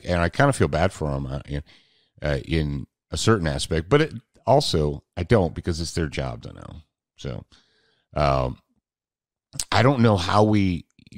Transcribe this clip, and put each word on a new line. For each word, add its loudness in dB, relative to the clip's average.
and 0
I 2
kinda 2
feel 2
bad 0
for -4
'em, -4
uh, -8
in, -6
uh, -2
in -2
a -6
certain 2
aspect, -2
but 4
it -4
also, 2
I -4
don't, 2
because -6
it's -6
their -2
job -8
to -16
know. -18
So, -12
um, 0
I 4
don't 4
know 6
how 4
we, 2